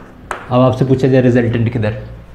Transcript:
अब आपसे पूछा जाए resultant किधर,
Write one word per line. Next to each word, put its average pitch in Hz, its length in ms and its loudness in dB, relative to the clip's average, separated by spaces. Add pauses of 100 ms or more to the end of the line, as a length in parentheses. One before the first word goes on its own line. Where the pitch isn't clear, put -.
(500)
अब 123 100 2
आपसे 127 240 2
पूछा 131 240 0
जाए 127 140 4
resultant 117 500 0
किधर, 107 300 -4 (320)